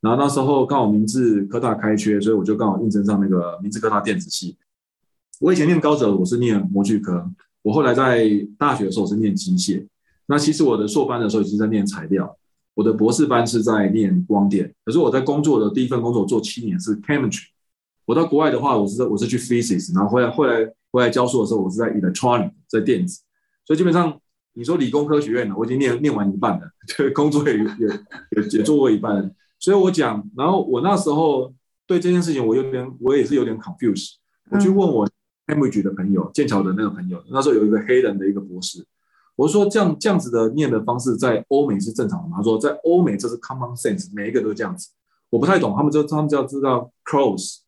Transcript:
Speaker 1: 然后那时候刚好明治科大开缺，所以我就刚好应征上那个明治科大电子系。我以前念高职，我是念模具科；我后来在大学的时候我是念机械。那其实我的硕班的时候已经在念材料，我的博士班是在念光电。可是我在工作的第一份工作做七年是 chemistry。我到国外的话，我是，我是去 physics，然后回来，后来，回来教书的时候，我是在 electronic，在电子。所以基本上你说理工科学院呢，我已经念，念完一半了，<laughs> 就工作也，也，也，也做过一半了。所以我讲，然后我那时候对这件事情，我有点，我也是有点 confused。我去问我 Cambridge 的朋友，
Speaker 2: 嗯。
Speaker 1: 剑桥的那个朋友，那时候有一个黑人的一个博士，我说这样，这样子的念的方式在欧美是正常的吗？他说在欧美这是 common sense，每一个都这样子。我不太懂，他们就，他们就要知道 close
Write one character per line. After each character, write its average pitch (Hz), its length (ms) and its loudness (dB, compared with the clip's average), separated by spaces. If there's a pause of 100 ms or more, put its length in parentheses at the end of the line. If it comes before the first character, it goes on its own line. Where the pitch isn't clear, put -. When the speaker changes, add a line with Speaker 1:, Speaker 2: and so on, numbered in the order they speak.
Speaker 1:
然 110 120 2
后 135 80 2
那 143 60 2
时 139 120 0
候 135 260 2
刚 139 140 0
好 110 120 2
明 107 160 2
治 113 360 2
科 107 140 -4
大 117 160 0
开 107 220 0
缺， 104 240 2
所 101 120 0
以 110 40 4
我 95 80 0
就 101 120 0
刚 110 140 0
好 95 120 0
应 113 80 0
征 101 160 0
上 104 160 2
那 95 60 2
个 87 340 0
明 104 100 -6
治 110 80 -8
科 110 100 0
大 104 120 0
电 104 180 -2
子 87 100 -10
系。 - 280 -10 (840)
我 165 140 2
以 - 20 4
前 151 100 2
念 165 140 4
高 151 160 2
职， 127 100 0
我 95 200 2
是 120 120 -2
念 117 220 2 (100)
模 98 140 0
具 104 160 0
科； 90 260 -4 (360)
我 104 120 0
后 156 80 2
来 127 120 2
在 120 360 2 (280)
大 143 180 0
学 107 80 -2
的 95 80 -2
时 98 60 -4
候 104 60 0
我 90 60 -2
是 104 60 -2
念 107 180 0
机 92 240 -2
械。 95 300 -4 (380)
那 143 120 0
其 151 140 2
实 151 120 0
我 120 140 2
的 104 80 -2
硕 120 200 0
班 120 140 -4
的 107 100 0
时 110 80 0
候 104 40 2
已 95 40 0
经 101 120 -4
在 107 100 0
念 107 180 0
材 87 220 -8
料， 90 300 -4 (360)
我 104 100 -2
的 110 80 4
博 107 200 2
士 147 140 2
班 120 220 2
是 113 160 0
在 104 260 2
念 95 380 2
光 101 220 2
电。 98 240 -2 (100)
可 110 80 -6
是 151 80 2
我 147 100 4
在 131 120 0
工 147 200 0
作 143 180 2
的 104 140 0
第 131 100 0
一 123 40 -2
份 123 140 -2
工 120 120 -2
作 104 120 0
做 110 160 0
七 117 240 -10
年 92 140 -4
是 104 220 -4
chemistry。 127 460 -4 (580)
我 113 80 0
到 165 120 2
国 147 140 2
外 156 100 2
的 120 100 0
话， 131 180 0
我 101 100 0
是， 110 160 -2
我 107 140 -2
是 117 100 0
去 120 100 -2
physics， 117 560 -2
然 92 100 2
后 104 60 0
回 123 120 2
来， 120 100 2
后 147 140 0
来， 113 220 0 (240)
回 127 80 2
来 120 100 4
教 123 180 2
书 117 140 0
的 104 60 0
时 113 60 -2
候， 107 80 0
我 92 80 -2
是 92 80 -6
在 113 160 -2
electronic， 104 580 0 (160)
在 110 140 0
电 110 240 0
子。 - 160 -12 (420)
所 156 120 0
以 - 20 -2
基 175 60 2
本 175 100 4
上 165 260 0 (340)
你 120 100 -12
说 165 140 0
理 131 120 0
工 147 160 0
科 147 160 2
学 110 100 -4
院 120 160 0
呢， 98 80 -6
我 110 80 -2
已 113 60 -4
经 127 80 -2
念， 127 240 0
念 147 120 2
完 101 140 0
一 95 80 -2
半 98 240 -2
了， - 80 -16 (100)
<laughs> - 120 -20
就 139 240 0
工 147 160 2
作 147 180 2
也， 120 80 2
也， 107 80 2 (720)
也， 104 180 -2
也 110 100 2
做 151 140 2
过 131 120 4
一 107 80 4
半 107 180 -2
了。 95 140 -2 (300)
所 - 120 0
以 202 60 6
我 185 140 4
讲， 113 440 -2
然 143 160 0
后 185 140 2
我 127 160 0
那 190 160 2
时 160 100 -2
候 143 460 0 (320)
对 180 140 0
这 180 120 0
件 180 80 4
事 165 140 -2
情， 131 100 -2
我 113 120 2
有 135 160 0
点， 127 280 -6
我 131 160 2
也 135 80 4
是 143 120 0
有 123 80 2
点 113 160 -4
confused。 110 540 -4 (360)
我 - 80 0
去 196 120 4
问 190 220 4
我 107 160 0 (380)
Cambridge 135 380 0
的 95 80 -2
朋 98 200 -4
友， 92 120 2
Speaker 2:
嗯。 - 100 -8
Speaker 1:
剑 147 140 0
桥 101 160 0
的 92 120 0
那 107 60 -2
个 107 80 0
朋 90 200 -10
友， 87 200 -10
那 131 100 -2
时 139 100 2
候 127 40 4
有 107 100 4
一 107 60 2
个 107 120 2
黑 127 200 2
人 104 160 0
的 95 100 -2
一 98 60 0
个 98 80 -4
博 92 180 -12
士， 90 240 -12 (520)
我 143 120 2
说 202 200 2
这 214 120 0
样， 170 200 2
这 220 100 0
样 185 80 2
子 123 140 -4
的 113 180 2
念 139 220 0
的 110 120 0
方 120 160 -4
式 120 160 -2
在 120 340 0
欧 139 180 2
美 101 120 -2
是 110 120 -6
正 110 180 -4
常 - 140 -6
的 - 40 -12
吗？ 85 100 -8
他 101 60 -4
说 110 140 2
在 139 140 0 (120)
欧 175 200 4
美 110 120 0
这 - 120 -6
是 120 100 -6
common 127 420 -10
sense， 95 360 -4
每 104 140 -6
一 - 20 -10
个 123 100 0
都 107 100 -4
这 110 120 -6
样 92 120 -6
子。 - 140 -16 (400)
我 117 80 0
不 131 80 2
太 185 140 4
懂， 110 180 -2
他 139 60 0
们 147 80 2
就， 151 120 2
他 151 140 -4
们 151 100 0
就 143 80 0
要 135 80 0
知 135 160 -6
道 123 320 -2 (140)
close 117 600 -2